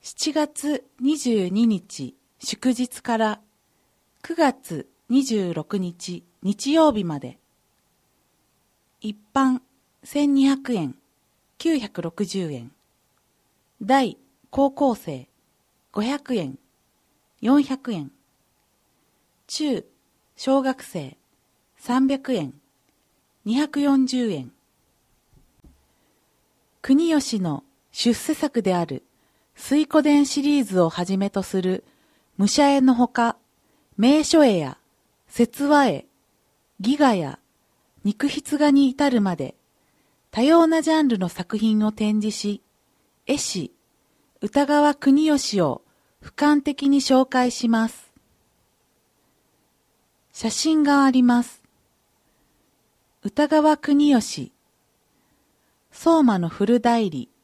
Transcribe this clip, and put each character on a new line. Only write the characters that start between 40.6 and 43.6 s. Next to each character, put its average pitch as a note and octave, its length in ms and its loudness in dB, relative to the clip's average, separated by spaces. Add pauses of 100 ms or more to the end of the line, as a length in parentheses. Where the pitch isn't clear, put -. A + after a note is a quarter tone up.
な D#4+ 160 0
ジ D#4+ 80 -4
ャ D#4 140 2
ン C#4+ 40 2
ル A3+ 120 0
の F3+ 100 -4
作 G3+ 300 -8
品 G#3+ 260 0
を G#3+ 60 0
展 G#3+ 280 -2
示 G#3 160 -4
し、 G#3 280 -8 (640)
絵 C#4 100 -2
師、 - 340 -8 (720)